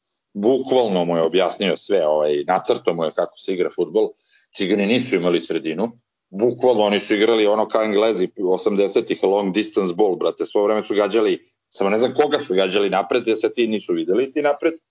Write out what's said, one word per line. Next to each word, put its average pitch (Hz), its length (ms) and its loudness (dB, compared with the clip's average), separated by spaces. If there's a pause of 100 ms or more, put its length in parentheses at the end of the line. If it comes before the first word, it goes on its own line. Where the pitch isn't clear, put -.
(360)
bukvalno 117 680 2
mu 87 120 0
je 82 60 2
objasnio 85 540 0
sve, 90 300 0
ovaj, 76 360 0
nacrtao 92 500 -2
mu 82 100 -4
je 78 80 -4
kako - 260 -6
se - 160 -6
igra 87 180 -2
fudbal, 90 380 -2 (440)
Cigani 98 320 -2
nisu 117 300 0
imali 87 260 0
sredinu, 82 500 -4 (380)
bukvalno 123 540 2
oni 101 160 2
su 110 160 -2
igrali 110 320 4
ono 107 200 2
kao 110 160 0
Englezi 104 460 2 (160)
osamdesetih, 98 800 0
long 98 300 2
distance 101 400 -2
ball, 95 220 2
brate, 85 300 -4
svo 104 180 0
vreme 104 200 2
su 107 120 -4
gađali, 101 440 2 (300)
samo 98 200 -2
ne 104 80 2
znam 123 160 0
koga 143 260 2
su 117 160 -4
gađali 95 340 0
napred, 113 380 -2
jer 110 120 2
se 110 140 -2
ti 117 140 0
nisu 104 260 -4
videli 95 400 -2
ti 151 80 -4
napred, 147 320 0 (180)